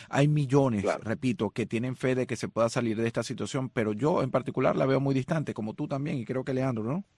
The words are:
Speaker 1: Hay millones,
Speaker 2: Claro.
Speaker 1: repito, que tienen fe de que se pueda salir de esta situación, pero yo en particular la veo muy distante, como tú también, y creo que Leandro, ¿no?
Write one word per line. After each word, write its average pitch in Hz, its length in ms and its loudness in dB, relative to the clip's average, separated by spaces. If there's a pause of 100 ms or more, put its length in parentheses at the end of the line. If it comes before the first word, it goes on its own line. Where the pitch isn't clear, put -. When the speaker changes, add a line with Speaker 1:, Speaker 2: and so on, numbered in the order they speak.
Speaker 1:
Hay 143 180 4
millones, 135 540 4
Speaker 2:
Claro. 92 220 0
Speaker 1:
repito, 110 480 0
que 110 160 -2
tienen 120 280 -2
fe 127 200 0
de 127 100 0
que 117 120 -4
se 110 100 -4
pueda 113 220 2
salir 113 280 0
de 113 80 0
esta 117 160 -2
situación, 123 480 -4
pero 107 240 0
yo 139 300 2
en 127 80 -2
particular 131 440 0
la 147 120 2
veo 135 120 4
muy 139 140 0
distante, 135 400 -2
como 107 220 -6
tú 147 120 -6
también, 143 300 -4
y 113 80 -6
creo 170 180 -4
que 139 120 -4
Leandro, 127 300 0
¿no? 160 180 -2 (140)